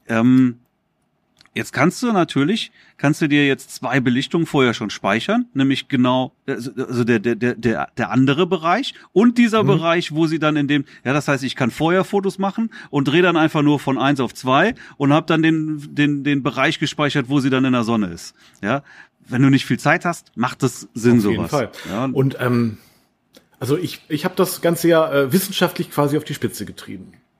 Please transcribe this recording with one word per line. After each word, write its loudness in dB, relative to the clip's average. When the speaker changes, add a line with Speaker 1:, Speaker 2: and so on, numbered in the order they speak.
Speaker 1:
ähm, 4
jetzt -6
kannst 0
du -2
natürlich, -2
kannst 0
du 0
dir 4
jetzt -4
zwei -2
Belichtungen 0
vorher 2
schon -4
speichern, -2
nämlich -2
genau, 0
also, -8
also -2
der, 2
der, 0
der, -2
der, -2
der -4
andere 2
Bereich -2
und 4
dieser 4
Speaker 2:
Mhm. 2
Speaker 1:
Bereich, 0
wo 2
sie -2
dann 0
in 0
dem, 0
ja, -2
das -2
heißt, -2
ich -6
kann 0
vorher 2
Fotos -2
machen -4
und 0
dreh 4
dann 4
einfach 2
nur 4
von -2
eins 0
auf -2
zwei 0
und 2
hab 2
dann 2
den, -2
den, 0
den 0
Bereich -2
gespeichert, -2
wo 2
sie 0
dann 2
in 0
der 0
Sonne 0
ist, -14
ja. -2
Wenn -2
du 6
nicht 2
viel -2
Zeit 0
hast, -6
macht -4
das -6
Sinn, 4
Speaker 2:
Auf 2
jeden 0
Speaker 1:
sowas. -6
Speaker 2:
Fall. -2
Speaker 1:
Ja. -4
Speaker 2:
Und, -2
ähm, 0
also 0
ich, -8
ich -6
hab -4
das -2
Ganze 0
ja, 4
äh, 2
wissenschaftlich -2
quasi 0
auf -2
die -8
Spitze -6
getrieben. -16